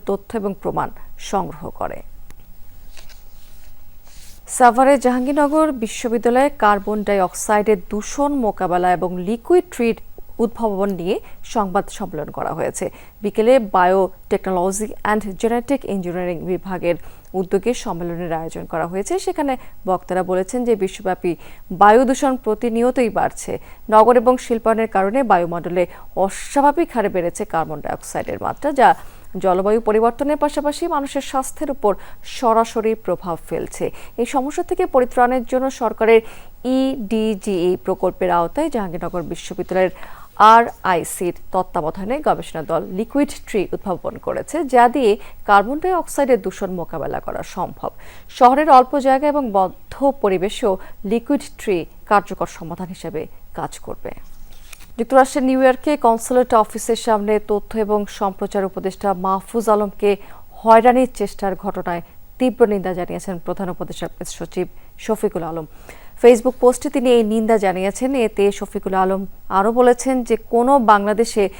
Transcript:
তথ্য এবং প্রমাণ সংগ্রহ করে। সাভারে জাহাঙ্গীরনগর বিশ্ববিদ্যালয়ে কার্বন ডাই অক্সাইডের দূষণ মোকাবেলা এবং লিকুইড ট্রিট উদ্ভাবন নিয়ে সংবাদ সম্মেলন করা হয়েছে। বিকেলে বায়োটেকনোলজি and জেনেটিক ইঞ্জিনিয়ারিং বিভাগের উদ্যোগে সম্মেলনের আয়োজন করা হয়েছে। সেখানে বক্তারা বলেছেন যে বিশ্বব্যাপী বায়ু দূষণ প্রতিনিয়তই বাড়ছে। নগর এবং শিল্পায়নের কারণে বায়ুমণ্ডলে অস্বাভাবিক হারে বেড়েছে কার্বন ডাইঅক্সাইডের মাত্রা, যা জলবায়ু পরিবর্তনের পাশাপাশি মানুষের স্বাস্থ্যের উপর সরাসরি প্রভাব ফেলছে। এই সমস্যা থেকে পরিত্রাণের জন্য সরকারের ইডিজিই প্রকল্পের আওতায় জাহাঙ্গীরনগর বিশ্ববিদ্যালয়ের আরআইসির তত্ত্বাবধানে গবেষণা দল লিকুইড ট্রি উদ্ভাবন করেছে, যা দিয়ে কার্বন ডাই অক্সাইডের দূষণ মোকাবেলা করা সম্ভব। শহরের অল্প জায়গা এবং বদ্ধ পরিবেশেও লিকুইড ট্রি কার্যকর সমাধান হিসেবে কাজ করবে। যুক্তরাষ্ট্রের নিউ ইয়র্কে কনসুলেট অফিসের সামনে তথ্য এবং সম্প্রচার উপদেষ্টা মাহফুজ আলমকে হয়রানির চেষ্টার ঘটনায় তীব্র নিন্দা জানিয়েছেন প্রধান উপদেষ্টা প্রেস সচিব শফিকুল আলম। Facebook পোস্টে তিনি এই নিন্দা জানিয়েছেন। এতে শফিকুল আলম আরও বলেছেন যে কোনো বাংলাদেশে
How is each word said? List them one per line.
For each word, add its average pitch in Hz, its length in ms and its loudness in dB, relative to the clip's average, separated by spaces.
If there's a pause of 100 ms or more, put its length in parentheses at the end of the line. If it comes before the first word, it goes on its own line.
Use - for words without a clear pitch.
তথ্য - 320 -4
এবং 196 240 -4
প্রমাণ 165 280 -2 (280)
সংগ্রহ 175 520 -6
করে। - 320 -8 (2500)
সাভারে 254 500 6
জাহাঙ্গীরনগর 285 760 2
বিশ্ববিদ্যালয়ে 240 760 0
কার্বন 208 540 0
ডাই 202 160 2
অক্সাইডের 208 580 0 (120)
দূষণ 285 440 -2
মোকাবেলা 185 580 0
এবং 180 260 -2
লিকুইড 233 540 2
ট্রিট 226 260 0 (400)
উদ্ভাবন 202 520 0
নিয়ে 185 300 -4 (240)
সংবাদ 196 460 -2
সম্মেলন 160 400 -8
করা - 240 -6
হয়েছে। - 360 -4 (320)
বিকেলে 220 380 4
বায়োটেকনোলজি 190 1300 0
and 208 520 -4
জেনেটিক 240 480 -2
ইঞ্জিনিয়ারিং 175 600 -4
বিভাগের 180 500 -2 (380)
উদ্যোগে 190 400 0
সম্মেলনের 170 600 -6
আয়োজন 165 320 -6
করা 165 220 -4
হয়েছে। 202 320 -4
সেখানে 294 380 -2 (300)
বক্তারা 185 360 0
বলেছেন 190 420 -2
যে 233 100 2
বিশ্বব্যাপী 185 600 -4 (360)
বায়ু 208 340 8
দূষণ 262 320 0
প্রতিনিয়তই 233 720 0
বাড়ছে। - 500 -2 (300)
নগর 220 280 8
এবং 254 200 4
শিল্পায়নের 226 500 0
কারণে 202 360 0
বায়ুমণ্ডলে 175 640 2 (280)
অস্বাভাবিক 285 800 0
হারে 208 160 0
বেড়েছে 175 360 -2
কার্বন 156 360 -4
ডাইঅক্সাইডের - 600 -8
মাত্রা, - 300 -2
যা 269 240 6 (420)
জলবায়ু 190 440 2
পরিবর্তনের 233 560 2
পাশাপাশি 294 500 -2
মানুষের 277 340 -4
স্বাস্থ্যের 269 500 -4
উপর 208 240 0 (280)
সরাসরি 226 720 0
প্রভাব 175 420 -4 (120)
ফেলছে। - 420 -6 (260)
এই 240 80 -2
সমস্যা 285 380 -2
থেকে 359 220 -2
পরিত্রাণের 247 580 2
জন্য 254 280 -2
সরকারের 220 500 4 (420)
ইডিজিই 220 1120 0
প্রকল্পের 185 540 -2
আওতায় 175 380 0
জাহাঙ্গীরনগর 180 520 -4
বিশ্ববিদ্যালয়ের 185 680 -2 (460)
আরআইসির 196 1000 4 (180)
তত্ত্বাবধানে 185 760 -4
গবেষণা 165 380 -2
দল 165 280 -2
লিকুইড 226 380 0 (180)
ট্রি 190 240 -2
উদ্ভাবন - 460 -6
করেছে, - 460 -4
যা 247 260 6
দিয়ে 233 280 2 (280)
কার্বন 208 340 4
ডাই 370 140 0
অক্সাইডের 285 480 0
দূষণ 190 300 -6
মোকাবেলা 143 480 -6
করা - 240 -8
সম্ভব। - 460 -8 (400)
শহরের 269 400 6
অল্প 262 300 8
জায়গা 269 280 4
এবং 277 240 0
বদ্ধ 196 600 0 (100)
পরিবেশেও 190 560 0 (280)
লিকুইড 233 360 0 (160)
ট্রি 180 280 -2 (200)
কার্যকর 190 400 0
সমাধান 175 420 -10
হিসেবে 160 400 -8 (280)
কাজ - 240 -8
করবে। - 320 -10 (840)
যুক্তরাষ্ট্রের 262 460 4
নিউ 262 180 2
ইয়র্কে 262 360 4
কনসুলেট 247 560 2
অফিসের 220 420 2
সামনে 214 520 0
তথ্য 208 300 -2
এবং 208 280 0
সম্প্রচার 196 600 -2
উপদেষ্টা 190 480 -2
মাহফুজ 190 560 -2
আলমকে 208 460 2 (360)
হয়রানির 233 640 6
চেষ্টার 196 420 -4
ঘটনায় 180 460 -6 (380)
তীব্র 247 260 4
নিন্দা 190 280 2
জানিয়েছেন 175 460 -6
প্রধান 180 300 -6
উপদেষ্টা - 380 -8
প্রেস - 220 -12
সচিব 175 380 -6 (300)
শফিকুল 208 460 -2
আলম। 165 220 -6 (560)
Facebook 247 380 6
পোস্টে 254 300 4
তিনি 262 200 2
এই 240 140 6
নিন্দা 220 340 2
জানিয়েছেন। 196 580 -2
এতে 214 360 2
শফিকুল 196 420 -6
আলম 190 320 2 (240)
আরও 196 220 2
বলেছেন 247 520 4
যে 226 120 0
কোনো 240 440 4
বাংলাদেশে 208 720 4 (100)